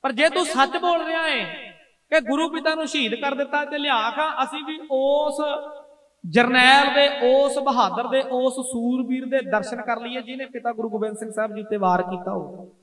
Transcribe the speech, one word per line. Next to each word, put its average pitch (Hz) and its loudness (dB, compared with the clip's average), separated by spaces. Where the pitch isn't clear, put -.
ਪਰ 269 0
ਜੇ 277 4
ਤੂੰ 330 0
ਸੱਚ 294 2
ਬੋਲ 339 0
ਰਿਹਾ 330 -2
ਏ 262 0
ਕਿ 311 4
ਗੁਰੂ 285 0
ਪਿਤਾ 311 0
ਨੂੰ 320 -4
ਸ਼ਹੀਦ 240 -2
ਕਰ 277 -2
ਦਿੱਤਾ 285 -2
ਤੇ 294 -6
ਲਿਆ 247 2
ਖਾਂ, 294 -2
ਅਸੀਂ 294 -8
ਵੀ 311 -10
ਉਸ 285 2
ਜਰਨੈਲ 254 6
ਦੇ, 285 4
ਉਸ 277 4
ਬਹਾਦਰ 240 0
ਦੇ, 262 0
ਉਸ 254 0
ਸੂਰਬੀਰ 254 -4
ਦੇ 247 -2
ਦਰਸ਼ਨ 214 -2
ਕਰ 226 -4
ਲਈਏ, 247 -8
ਜਿਹਨੇ 254 -10
ਪਿਤਾ 240 -6
ਗੁਰੂ 226 -6
ਗੋਬਿੰਦ 214 -4
ਸਿੰਘ 220 -10
ਸਾਹਿਬ 214 -4
ਜੀ 214 -8
ਉੱਤੇ 208 -6
ਵਾਰ 180 2
ਕੀਤਾ 180 -6
ਹੋਵੇ। - -8